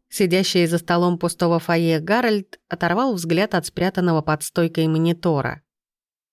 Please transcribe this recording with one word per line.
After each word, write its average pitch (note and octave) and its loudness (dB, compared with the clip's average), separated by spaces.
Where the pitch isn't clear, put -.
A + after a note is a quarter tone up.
Сидящий F#3 0
за E3+ 0
столом F3 0
пустого E3+ 0
фойе E3 0
Гарольд G#3 -2
оторвал F#3 -2
взгляд F3 -2
от E3+ -2
спрятанного F3 0
под D#3 -4
стойкой E3 0
монитора. D#3+ 0